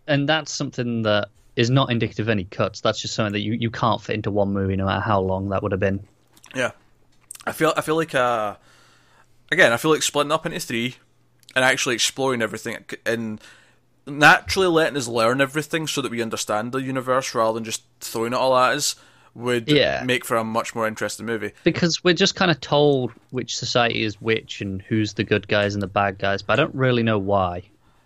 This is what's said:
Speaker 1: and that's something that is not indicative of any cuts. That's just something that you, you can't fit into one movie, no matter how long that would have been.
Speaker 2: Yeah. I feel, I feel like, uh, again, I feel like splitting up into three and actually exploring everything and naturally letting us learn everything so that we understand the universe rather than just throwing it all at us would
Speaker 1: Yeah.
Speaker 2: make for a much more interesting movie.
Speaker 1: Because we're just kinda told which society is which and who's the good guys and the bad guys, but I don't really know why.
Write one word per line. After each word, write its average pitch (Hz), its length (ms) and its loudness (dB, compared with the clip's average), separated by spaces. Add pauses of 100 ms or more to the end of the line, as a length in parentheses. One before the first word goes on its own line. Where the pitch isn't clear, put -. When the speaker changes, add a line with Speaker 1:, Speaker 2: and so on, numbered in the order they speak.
Speaker 1:
and 143 200 0
that's 151 240 -2
something 120 500 -4
that 104 260 2 (260)
is 117 140 2
not 135 220 2
indicative 113 360 -2
of 113 40 2
any 101 140 0
cuts. 98 360 -4
That's 110 220 0
just - 120 -8
something 104 200 -2
that 104 60 -2
you, 107 120 -4
you 120 180 -2
can't 110 300 0
fit - 140 -6
into 107 160 -4
one 98 240 0
movie, 98 220 0
no 95 100 -2
matter 98 160 0
how 98 180 2
long 95 300 -2
that 95 120 -2
would 101 100 -2
have 95 80 -2
been. 98 260 -2 (480)
Speaker 2:
Yeah. 123 160 -2 (760)
I - 80 -6
feel, 156 240 2
I 147 60 -2
feel 156 140 -2
like, 160 180 -2
uh, 117 400 0 (960)
again, 160 220 6
I 117 40 4
feel 156 140 2
like 139 120 2
splitting 147 300 0
up 160 140 -2
into 170 140 -6
three 120 360 -4 (580)
and 131 80 2
actually 131 340 2
exploring 131 440 -2
everything 107 420 -6 (220)
and 113 340 -4 (680)
naturally 160 600 4
letting 156 280 2
us 127 120 -4
learn 120 340 4
everything 151 440 -2
so 143 140 -4
that 120 100 -2
we 117 120 -2
understand 110 500 -2
the 131 60 -2
universe 131 560 -2
rather 113 200 2
than 113 100 -6
just 107 180 -8 (180)
throwing 117 320 -4
it 127 40 -2
all 127 200 2
at 127 200 6
us - 200 -4 (380)
would 120 340 -2
Speaker 1:
Yeah. 90 360 4
Speaker 2:
make 123 200 0
for 117 140 0
a 113 60 0
much 110 300 -4
more 110 140 -2
interesting 107 380 -6
movie. 107 260 -4 (120)
Speaker 1:
Because 170 380 0
we're 180 120 4
just 190 220 0
kinda 180 180 2
told 143 580 2 (180)
which 123 280 -6
society 117 460 0
is 110 180 -6
which 113 400 -4
and 95 180 -6
who's 110 340 -2
the 107 100 -2
good 104 240 0
guys 101 260 2
and 101 80 -4
the 98 40 -4
bad 98 320 0
guys, 98 240 -2
but 107 120 0
I - 80 2
don't - 120 -4
really 127 280 2
know 110 160 2
why. 95 460 0 (420)